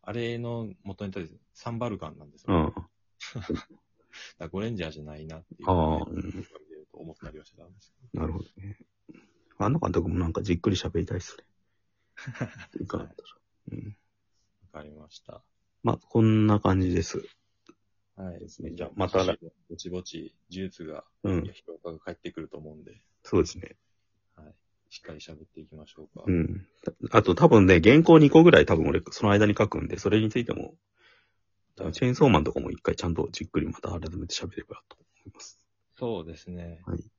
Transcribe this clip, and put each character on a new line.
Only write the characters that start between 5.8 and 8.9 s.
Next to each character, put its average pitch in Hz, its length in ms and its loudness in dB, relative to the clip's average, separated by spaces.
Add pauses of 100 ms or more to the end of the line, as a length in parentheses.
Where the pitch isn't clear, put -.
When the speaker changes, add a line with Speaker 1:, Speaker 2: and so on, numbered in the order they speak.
Speaker 2:
う - 60 -12
ん。 - 340 -10 (460)
Speaker 1:
思 156 200 -18
っ - 20 -20
た 78 160 -18
り 76 80 -20
は - 60 -20
し - 60 -20
て - 60 -20
た 82 80 -20
ん 92 80 -20
で 104 80 -20
す - 120 -20 (180)
け - 60 -12
ど。 85 40 -6
Speaker 2:
な 80 60 -4
る 82 60 -6
ほ 85 60 -8
ど - 60 -12 (120)
ね。 98 200 -16 (800)